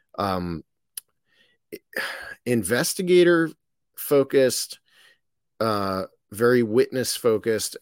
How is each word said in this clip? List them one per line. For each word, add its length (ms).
um, 460
investigator 1040
focused, 840
uh, 440
very 320
witness 520
focused, 680